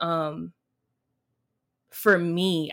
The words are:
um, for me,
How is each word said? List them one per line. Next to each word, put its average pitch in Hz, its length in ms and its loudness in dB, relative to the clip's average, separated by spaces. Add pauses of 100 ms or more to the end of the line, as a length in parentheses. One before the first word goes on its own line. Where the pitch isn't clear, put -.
um, 165 500 -4 (1400)
for 196 280 4
me, 170 540 0